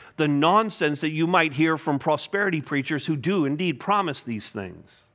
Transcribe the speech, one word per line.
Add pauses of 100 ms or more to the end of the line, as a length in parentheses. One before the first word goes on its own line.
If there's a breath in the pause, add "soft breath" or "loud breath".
(160 loud breath)
the
nonsense
that
you
might
hear
from
prosperity
preachers
who
do
indeed
promise
these
things. (100)